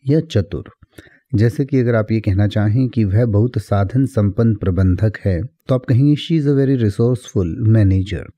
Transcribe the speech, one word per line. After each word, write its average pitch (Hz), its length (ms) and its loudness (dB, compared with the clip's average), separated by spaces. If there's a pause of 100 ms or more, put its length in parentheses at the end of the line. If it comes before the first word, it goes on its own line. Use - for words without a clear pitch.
या 151 120 2
चतुर। 104 440 -4 (720)
जैसे 117 300 0
कि 131 140 -2
अगर 120 160 0
आप 110 160 -2
ये 113 80 0
कहना 104 280 0
चाहें 110 420 0
कि 110 140 -2
वह 104 220 2
बहुत 110 320 0
साधन 104 480 -2
संपन्न 110 500 0
प्रबंधक 95 580 0 (120)
है, 90 180 0
तो - 320 -6
आप 123 100 -4
कहेंगे, 143 300 2
"She 151 300 -2
is 143 80 2
a 135 60 2
very 135 240 0
resourceful 110 920 0
manager।" 95 460 0 (140)